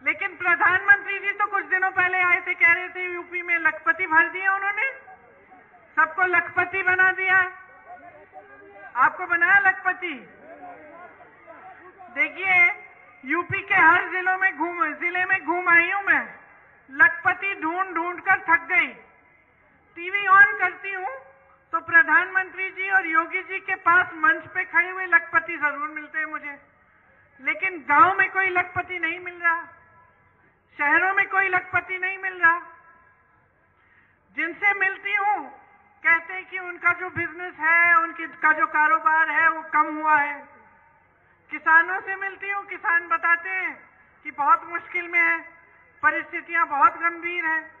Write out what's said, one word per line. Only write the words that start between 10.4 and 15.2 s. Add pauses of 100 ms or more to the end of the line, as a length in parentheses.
देखिए, (400)
यूपी
के
हर
जिलों
में
घूम,
जिले